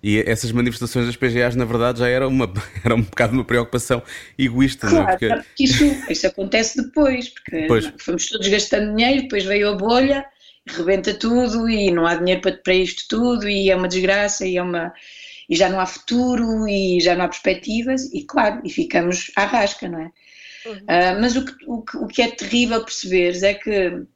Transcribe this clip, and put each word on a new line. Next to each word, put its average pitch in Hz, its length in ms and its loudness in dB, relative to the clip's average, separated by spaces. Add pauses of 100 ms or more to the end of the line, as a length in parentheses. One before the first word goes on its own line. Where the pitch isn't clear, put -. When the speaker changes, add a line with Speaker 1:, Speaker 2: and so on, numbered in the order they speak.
Speaker 1:
e 104 220 2
essas 110 260 -2
manifestações 120 540 -2
das 120 100 -4
P 127 140 0
G 120 140 0
As, 120 120 0
na 123 100 0
verdade, 117 340 0
já 123 80 2
era 131 200 0
uma, 131 240 0 (140)
<laughs> - 180 -12
era 117 120 4
um 117 60 2
bocado 110 320 0
uma 127 120 0
preocupação 120 560 0 (360)
egoísta, 131 500 2
Speaker 2:
Claro, - 180 6
Speaker 1:
não 190 60 0
é? 185 240 2
Porque - 280 -4
Speaker 2:
isso, 262 200 4 (260)
isso - 180 0
acontece 220 540 0
depois, 262 480 0
porque - 380 -8
Speaker 1:
Pois. - 320 2
Speaker 2:
fomos - 280 -4
todos 196 200 -4
gastando 208 480 0
dinheiro, 254 280 2
depois 202 220 -2
veio 208 240 2
a 202 60 -2
bolha, 262 500 2 (420)
rebenta 196 460 0
tudo 226 560 0
e 202 220 2
não 165 160 2
há 170 80 2
dinheiro 180 260 0
para, 185 160 -2
para - 160 0
isto 185 340 0
tudo 226 400 0
e 196 220 2
é 185 60 6
uma 185 120 -2
desgraça 196 580 0
e 180 120 -2
é 180 40 0
uma, 175 300 -4 (600)
e 170 40 0
já 180 140 4
não 190 120 -2
há - 40 0
futuro 233 840 0
e 190 340 2
já 175 120 4
não 180 120 0
há - 20 -2
perspectivas 233 840 -2
e 302 100 -6
claro, 214 400 0
e 175 60 -6
ficamos 175 680 -2
à 196 100 2
rasca, 214 440 -2
não 170 100 -8
é? 165 120 -12 (540)
Speaker 3:
Uhum. 202 220 -14
Speaker 2:
Ah, 185 320 2
mas 240 160 2
o 262 100 0
que, - 80 -12 (140)
o 233 140 -6
que, - 160 -12
o 226 100 -6
que - 140 -2
é 233 100 2
terrível 226 520 0
perceberes 180 600 0
é 196 100 2
que 190 480 -2 (140)